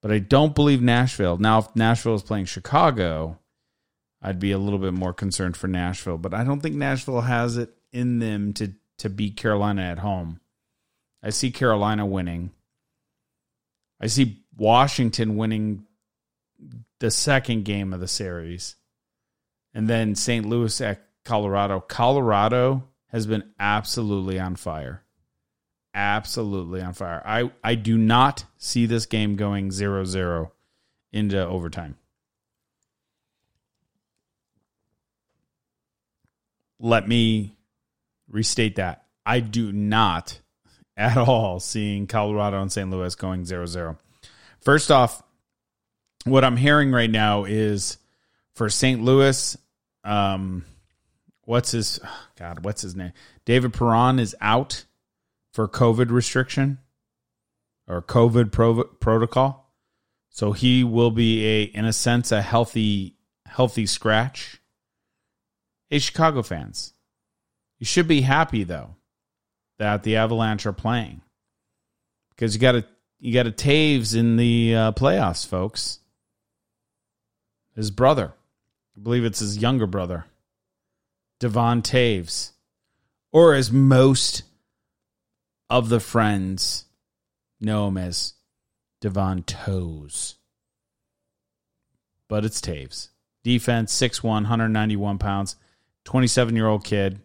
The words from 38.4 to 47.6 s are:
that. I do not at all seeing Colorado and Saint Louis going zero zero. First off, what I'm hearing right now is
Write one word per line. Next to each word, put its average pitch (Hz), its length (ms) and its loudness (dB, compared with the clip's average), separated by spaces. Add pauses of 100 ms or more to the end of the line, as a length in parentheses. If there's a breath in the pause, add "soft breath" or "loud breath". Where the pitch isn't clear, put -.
that. 90 280 -6 (200)
I 117 140 0
do 113 340 -4
not 104 680 0 (560 soft breath)
at 113 200 0
all 110 440 2
seeing 101 480 -4
Colorado 104 520 -2
and 98 120 -4
Saint 95 180 -6
Louis 90 240 -6
going 92 300 -8
zero 87 220 -8
zero. 85 300 -8 (680 soft breath)
First 151 280 4
off, 127 320 4 (1040)
what 131 200 6
I'm 123 120 4
hearing 143 340 4
right 120 200 2
now 107 340 2
is 104 540 -2 (560)